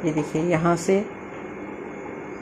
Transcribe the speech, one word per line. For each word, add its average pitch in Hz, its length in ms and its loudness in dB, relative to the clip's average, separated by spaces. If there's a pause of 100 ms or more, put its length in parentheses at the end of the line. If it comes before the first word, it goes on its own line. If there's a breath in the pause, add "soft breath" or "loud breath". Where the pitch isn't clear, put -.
ये 156 80 2
देखिए, 151 300 2
यहाँ 170 340 4
से 190 220 4 (1400)